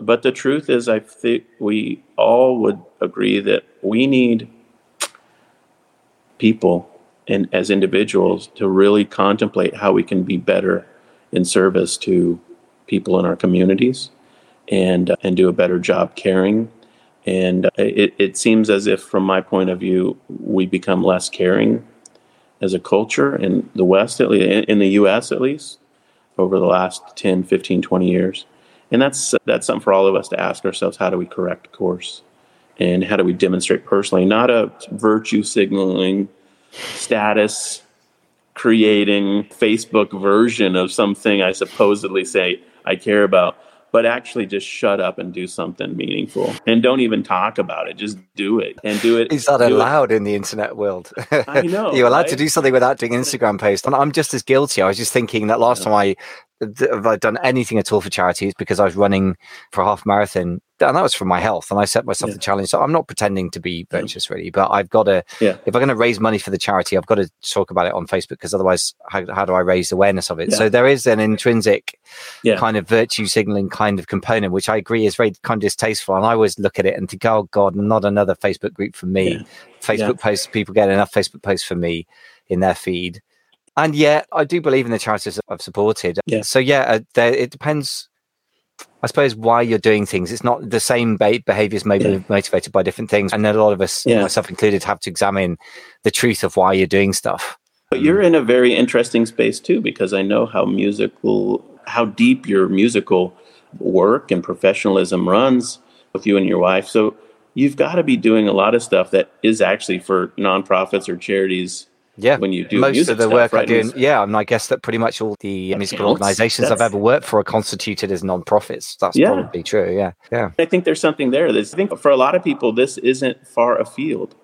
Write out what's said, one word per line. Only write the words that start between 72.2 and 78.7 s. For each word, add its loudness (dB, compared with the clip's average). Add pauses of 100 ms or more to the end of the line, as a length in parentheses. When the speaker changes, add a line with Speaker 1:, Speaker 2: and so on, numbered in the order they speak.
Speaker 1:
Yeah. 2
Speaker 2:
kind 0
of -4
virtue 0
signaling -2
kind -2
of -16
component, -2
which -2
I 0
agree -2
is 0
very 0 (100)
kind -2
of -4
distasteful. -2
And 2
I 2
always 2
look -2
at 0
it 0
and -8
think, -10
"Oh, 0
God, 0
not 0
another 2
Facebook -4